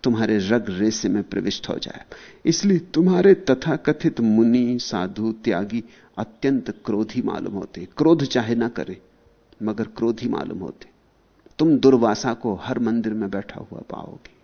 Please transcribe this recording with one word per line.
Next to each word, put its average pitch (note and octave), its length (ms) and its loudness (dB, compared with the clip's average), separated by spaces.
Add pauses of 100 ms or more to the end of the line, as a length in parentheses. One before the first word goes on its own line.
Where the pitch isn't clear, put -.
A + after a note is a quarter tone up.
तुम्हारे A2+ 340 2
रग G#2 320 0
रेसे G#2 400 -2
में G2+ 140 0
प्रविष्ट G2 460 -6
हो - 60 -4
जाएगा। - 400 -14 (300)
इसलिए F3 340 2
तुम्हारे F3+ 540 4
तथाकथित D3+ 880 0
मुनि, A#2 600 4
साधु, G#2 520 -4
त्यागी A2 520 -2 (340)
अत्यंत B2 540 -2 (140)
क्रोधी A2 360 -2
मालूम F#2+ 320 -6
होते। F#2+ 340 -10 (100)
क्रोध D#3 260 4
चाहे A#2 320 0
ना A2+ 140 0
करें, - 280 -8 (680)
मगर G#2+ 240 -4
क्रोधी A2+ 420 -4
मालूम - 300 -6
होते। - 300 -12 (720)
तुम D#3 180 4
दुर्वासा A#2 560 6
को A2+ 220 -4
हर A#2+ 240 -6
मंदिर A2+ 340 0
में G#2 160 -4
बैठा G2 320 -8
हुआ - 180 -14
पाओगे। - 640 -16